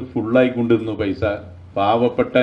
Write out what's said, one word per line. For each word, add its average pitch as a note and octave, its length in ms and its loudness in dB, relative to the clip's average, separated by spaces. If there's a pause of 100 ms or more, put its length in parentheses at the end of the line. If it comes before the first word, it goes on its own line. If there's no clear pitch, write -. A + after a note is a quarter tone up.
(140)
ഫുള്ളായിക്കൊണ്ടിരുന്നു A#2 880 0
പൈസ. G2 220 -4 (540)
പാവപ്പെട്ട A#2 640 0